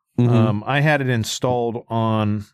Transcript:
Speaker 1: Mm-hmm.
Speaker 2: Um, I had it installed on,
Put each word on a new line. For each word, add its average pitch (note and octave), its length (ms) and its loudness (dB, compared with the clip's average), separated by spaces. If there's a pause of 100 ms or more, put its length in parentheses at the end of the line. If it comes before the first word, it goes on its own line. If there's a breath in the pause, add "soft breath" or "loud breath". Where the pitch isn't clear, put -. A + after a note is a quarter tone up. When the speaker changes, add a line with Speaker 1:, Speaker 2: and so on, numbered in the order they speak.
(180)
Speaker 1:
Mm-hmm. A#2+ 140 4
Speaker 2:
Um, G#2+ 340 2
I C#3 140 0
had D3 200 2
it C3 80 -2
installed A#2+ 800 -2
on, G#2+ 640 -2